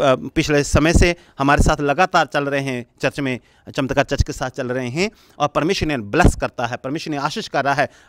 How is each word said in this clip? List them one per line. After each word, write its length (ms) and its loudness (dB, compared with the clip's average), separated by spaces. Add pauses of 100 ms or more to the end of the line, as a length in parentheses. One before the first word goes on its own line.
पिछले 640 2
समय 280 2
से 240 4 (220)
हमारे 240 4
साथ 180 2
लगातार 460 2
चल 180 -2
रहे 160 -2
हैं 260 -6 (160)
चर्च 180 -2
में, 200 -2 (360)
चमत्कार 280 0
चर्च 180 -2
के 100 -2
साथ 180 -6
चल 180 -6
रहे 200 -4
हैं, 220 -2 (280)
और 100 2
परमेश्वर 400 0
ने 100 -2
ब्लेस 360 2
करता 320 -6
है, 100 -6
परमेश्वर 340 -8
ने 60 -4
आशीष 320 -6
कर 160 -2
रहा 100 2
है। 140 0 (200)